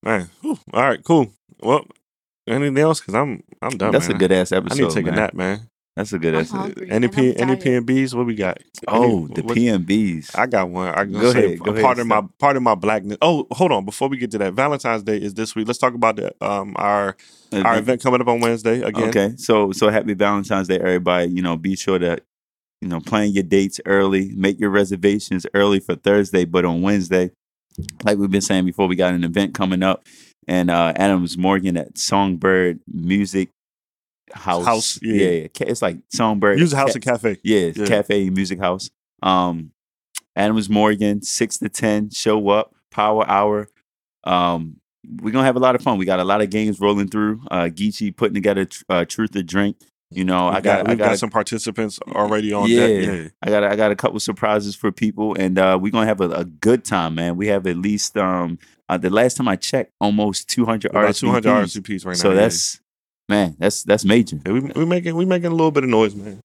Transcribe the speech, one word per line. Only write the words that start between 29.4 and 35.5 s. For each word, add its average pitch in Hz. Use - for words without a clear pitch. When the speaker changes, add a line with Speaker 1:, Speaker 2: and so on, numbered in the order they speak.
Speaker 2:
coming 92
up, 95
and, 87
uh, 85
Adams 90
Morgan 92
at -
Songbird 92
Music 95
House. 87
Speaker 1:
House, 113
yeah. 110
Speaker 2:
Yeah, 95
yeah. 78
Ca-, -